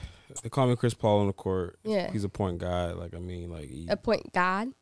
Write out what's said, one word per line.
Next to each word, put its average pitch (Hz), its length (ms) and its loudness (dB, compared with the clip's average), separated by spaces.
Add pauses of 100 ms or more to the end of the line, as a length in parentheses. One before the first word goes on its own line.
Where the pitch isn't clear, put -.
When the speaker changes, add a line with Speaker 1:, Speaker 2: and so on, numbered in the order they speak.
(440)
Speaker 1:
They 113 60 -6
call 131 180 4
me 123 80 4
Chris 117 180 2
Paul 104 280 4
on 101 60 4
the 98 60 2
court. 92 500 -2
Speaker 2:
Yeah. 214 280 0
Speaker 1:
He's 101 120 -2
a 101 60 -2
point 92 300 -2
guard. 87 380 0
Like, 87 180 -10
I 85 40 -8
mean, 90 300 -8
like, 80 180 -10
he 78 220 -10
Speaker 2:
A 208 80 2
point - 340 -2
guard? 190 380 0 (120)